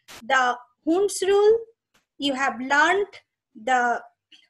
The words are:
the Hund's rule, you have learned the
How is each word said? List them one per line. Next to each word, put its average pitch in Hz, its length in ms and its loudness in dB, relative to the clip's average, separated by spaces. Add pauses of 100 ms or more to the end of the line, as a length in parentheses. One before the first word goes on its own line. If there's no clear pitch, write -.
(220)
the 247 360 0 (280)
Hund's 381 400 -2
rule, 415 340 4 (580)
you 277 160 -4
have 254 260 -4
learned 311 480 0 (480)
the 240 460 -2 (480)